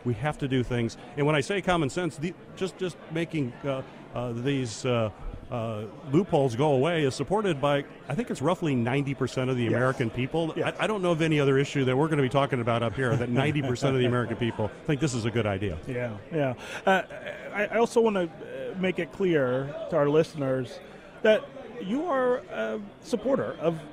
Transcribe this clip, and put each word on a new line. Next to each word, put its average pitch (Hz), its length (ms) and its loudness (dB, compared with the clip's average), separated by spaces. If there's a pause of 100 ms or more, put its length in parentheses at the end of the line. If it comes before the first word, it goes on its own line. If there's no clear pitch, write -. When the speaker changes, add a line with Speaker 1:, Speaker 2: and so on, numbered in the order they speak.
Speaker 1:
We 123 80 0
have 147 240 -4
to 143 100 -4
do 127 140 2
things. 117 340 -2 (200)
And 147 100 0
when 151 100 4
I 143 60 4
say 202 180 -2
common 170 300 2
sense, 180 280 -4
the, 160 180 -4 (200)
just, 185 220 -6
just 180 180 -4 (140)
making, 160 420 -2 (140)
uh, 135 160 -2 (320)
uh, 123 200 -4
these, 127 520 -2
uh, 117 240 2 (400)
uh, 113 360 -4 (260)
loopholes 139 440 4
go 147 180 4
away 156 300 2
is 131 120 2
supported 180 440 0
by, 143 240 2 (240)
I 143 60 -4
think 233 160 -2
it's 196 140 -6
roughly 156 320 2
ninety 131 400 2
percent 127 340 0
of 131 80 0
the 120 60 2
Speaker 2:
Yes. 110 100 2
Speaker 1:
American 127 380 2
people. 156 440 -2
Speaker 2:
Yes. 143 240 0
Speaker 1:
I, 143 40 -2
I 180 40 2
don't 214 140 0
know 175 120 4
of 160 100 2
any 156 160 4
other 139 180 6
issue 139 280 2
that 127 120 4
we're 156 120 4
gonna 147 120 4
be 127 80 4
talking 135 320 2
about 117 220 2
up 113 100 0
here 127 220 0
that 120 140 0
ninety 139 340 2
percent 135 320 0
of 131 40 4
the 123 60 4
American 120 300 0
people 110 340 -2 (160)
think 147 140 0
this 131 160 0
is 113 100 -2
a 117 60 0
good 107 160 0
idea. 95 400 -2
Speaker 2:
Yeah, 120 280 -4 (160)
yeah. 143 220 0 (320)
Uh, 190 160 6 (540)
I, 208 100 0
I 196 140 -2
also 233 220 4
wanna, 202 240 4
uh, 131 520 -8
make 185 220 0
it 170 120 -4
clear 139 600 2 (160)
to 175 60 0
our 147 120 4
listeners 143 720 2 (440)
that 220 200 6 (360)
you 254 280 -2
are 254 300 2 (140)
a 220 300 -4 (200)
supporter 214 600 0
of 160 180 0 (140)